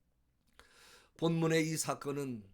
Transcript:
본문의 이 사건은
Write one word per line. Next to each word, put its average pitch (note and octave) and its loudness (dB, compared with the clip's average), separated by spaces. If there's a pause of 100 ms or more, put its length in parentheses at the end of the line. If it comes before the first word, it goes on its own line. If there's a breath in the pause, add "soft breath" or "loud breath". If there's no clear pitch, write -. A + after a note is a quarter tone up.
(1160 loud breath)
본문의 D#3+ 2
이 D#3+ -2
사건은 C#3 -4 (100)